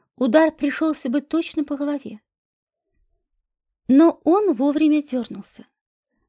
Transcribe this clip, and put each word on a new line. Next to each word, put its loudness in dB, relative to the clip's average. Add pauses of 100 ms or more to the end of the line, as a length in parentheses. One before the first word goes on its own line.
(180)
удар 4
пришёлся -4
бы -2
точно -4
по -8
голове. -8 (1700)
Но 4
он 2
вовремя 0
дёрнулся. -10 (640)